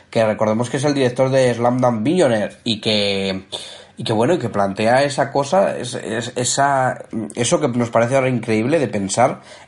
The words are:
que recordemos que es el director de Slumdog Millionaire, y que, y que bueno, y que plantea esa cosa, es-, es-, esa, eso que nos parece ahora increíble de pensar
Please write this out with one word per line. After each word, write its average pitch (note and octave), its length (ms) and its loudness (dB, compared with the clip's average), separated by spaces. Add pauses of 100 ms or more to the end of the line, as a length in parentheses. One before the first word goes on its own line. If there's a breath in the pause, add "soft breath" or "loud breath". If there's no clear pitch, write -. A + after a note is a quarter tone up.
(100)
que A2+ 160 2
recordemos G#2+ 420 0
que D3 100 -4
es C3 60 -2
el D3 80 2
director C3 380 2
de C3 240 4
Slumdog B2 460 2
Millionaire, A#2+ 640 2
y G#2+ 160 -2
que, G2 680 -2 (500 loud breath)
y - 60 -10
que A#2 100 -2
bueno, A#2+ 220 2
y E3+ 40 0
que B2 100 -4
plantea G#2+ 560 2
esa C3+ 260 -2
cosa, E3+ 480 0
es-, A#2+ 160 -8
es-, A2+ 400 -6
esa, C3 720 0 (320)
eso D3+ 240 0
que D3 80 0
nos A#2+ 220 -2
parece A#2 260 2
ahora C3 120 2
increíble A#2+ 520 0
de B2 80 0
pensar A2 540 0 (260 loud breath)